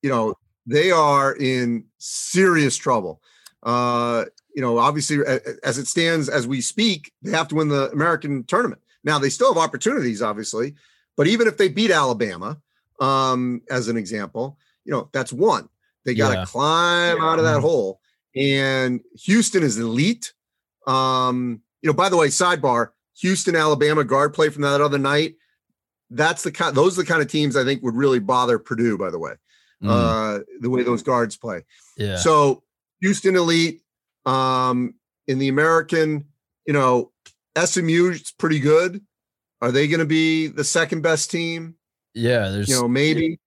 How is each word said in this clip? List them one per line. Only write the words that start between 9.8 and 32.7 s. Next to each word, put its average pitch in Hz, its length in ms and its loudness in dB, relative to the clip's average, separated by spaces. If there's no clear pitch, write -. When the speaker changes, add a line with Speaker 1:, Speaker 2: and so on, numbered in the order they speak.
Speaker 1:
obviously, 110 540 -6
but 147 120 2
even 226 200 2
if 214 120 -2
they 196 100 4
beat 202 220 0
Alabama, 117 680 0
um, 131 600 0
as 123 180 -2
an 117 100 -2
example, 110 580 -8
you - 60 -6
know, 127 200 -4
that's 131 180 -4
one. 135 380 0
They 127 80 -2
gotta 131 220 2
Speaker 2:
Yeah. 92 100 -6
Speaker 1:
climb 170 720 0
out 160 180 2
of 160 60 2
that 156 140 2
Speaker 2:
Mm-hmm. 143 80 0
Speaker 1:
hole. 113 340 0
And 135 680 0
Houston 196 380 2
is 123 160 0
elite. 123 540 -2
Um, 127 760 0
you 160 80 0
know, 147 40 2
by 180 140 2
the 185 80 2
way, 156 120 4
sidebar, 135 640 0
Houston, 185 380 0
Alabama 151 480 2
guard 139 300 0
play 156 160 2
from 143 120 -6
that 143 180 2
other 143 180 2
night. 143 360 0
That's 151 340 0
the 160 80 -4
ki-, 165 200 -2
those 170 240 2
are 180 60 -2
the 147 60 -4
kind 165 140 2
of 131 60 0
teams 147 280 0
I 131 80 2
think 131 180 -2
would 117 140 -4
really 131 240 2
bother 120 400 0
Purdue, 117 360 -2
by 92 140 -4
the 85 80 -8
way. 76 140 -10
Speaker 3:
Mm. 101 60 -4
Speaker 1:
Uh, 110 560 0
the 120 100 -2
way 127 140 0
those 120 180 -2
guards 120 340 -2
play. 95 280 -10
Speaker 2:
Yeah. 101 220 -4
Speaker 1:
So 147 440 2